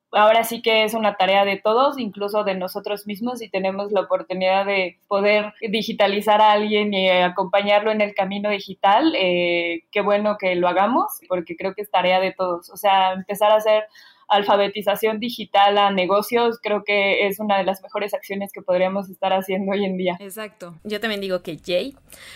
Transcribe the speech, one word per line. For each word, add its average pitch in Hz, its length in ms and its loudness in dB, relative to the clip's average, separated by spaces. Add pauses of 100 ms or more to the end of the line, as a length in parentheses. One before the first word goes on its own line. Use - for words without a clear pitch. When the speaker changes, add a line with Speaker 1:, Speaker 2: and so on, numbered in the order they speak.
(120)
Speaker 1:
ahora 220 320 4
sí 233 180 -8
que 220 220 2
es 214 100 -2
una 214 220 -2
tarea 190 280 2
de 196 140 0
todos, 269 400 2
incluso 202 460 -4
de 196 100 -2
nosotros 196 540 -8
mismos, 226 340 -8
y 214 80 -14
tenemos 190 420 -4
la 190 100 0
oportunidad 185 640 0
de 190 420 -4
poder 208 540 0
digitalizar 208 800 0
a 214 120 6
alguien 208 420 0
y 190 160 2
acompañarlo 196 800 2
en 214 120 0
el 202 120 -2
camino 202 380 -4
digital, 202 640 2
eh, 175 760 0
qué 208 100 0
bueno 208 360 0
que 185 180 -2
lo 175 120 2
hagamos, 220 600 0
porque 175 300 -4
creo 190 160 -6
que 208 80 -8
es 202 80 -12
tarea 185 300 2
de 185 140 0
todos. 180 360 -6
O 190 80 -20
sea, 190 360 2
empezar 202 380 0
a 214 40 6
hacer 214 300 2 (440)
alfabetización 202 920 0
digital 202 580 2
a 202 140 4
negocios, 208 680 0
creo 208 220 -2
que 202 440 0
es 196 120 -6
una 208 180 0
de 190 60 0
las 196 180 -4
mejores 202 320 -6
acciones 196 400 -8
que 190 80 -16
podríamos 185 480 -2
estar 190 240 -4
haciendo 190 380 -2
hoy 202 140 -2
en 190 120 -4
día. 180 220 -4
Speaker 2:
Exacto. 196 640 -16
Speaker 3:
Yo 208 160 -8
también 208 220 -6
digo 185 200 -4
que 156 160 -12
yay, 190 380 -6 (400)